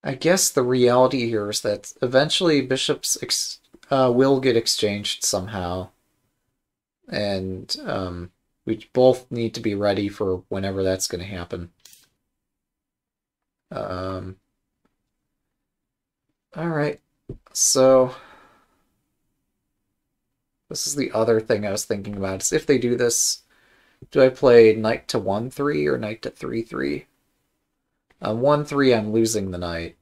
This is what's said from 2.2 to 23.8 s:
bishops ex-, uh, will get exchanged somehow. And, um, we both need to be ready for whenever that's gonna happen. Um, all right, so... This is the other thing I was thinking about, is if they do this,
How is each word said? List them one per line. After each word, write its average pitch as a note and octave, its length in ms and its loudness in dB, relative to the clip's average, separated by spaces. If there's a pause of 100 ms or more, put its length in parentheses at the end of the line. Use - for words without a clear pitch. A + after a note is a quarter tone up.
bishops C3 640 -2
ex-, - 380 -6 (300)
uh, C3 240 4
will C3+ 260 4
get B2+ 160 2
exchanged G#2 680 -2
somehow. F#2 680 -6 (1200)
And, F#2+ 640 -6 (100)
um, F2+ 460 -6 (340)
we G#2+ 280 -8
both B2+ 380 4
need A#2 240 -4
to A2+ 60 -10
be G#2+ 140 -4
ready G2+ 340 -2
for F#2 400 -4
whenever G2 340 -4
that's F#2+ 260 -2
gonna F2+ 160 -8
happen. F2 460 -10 (2000)
Um, F#2+ 640 -8 (2250)
all E3 140 -6
right, D3+ 320 -2 (520)
so... C3 600 4 (2500)
This - 180 -6
is C#3+ 100 -6
the C3+ 160 -4
other A2 280 2
thing G#2 260 -2
I G2 40 -4
was - 160 -6
thinking G2+ 300 -8
about, F#2+ 260 -6
is - 100 -2
if - 140 -2
they C#3 120 4
do A#2+ 180 0
this, - 460 -2 (680)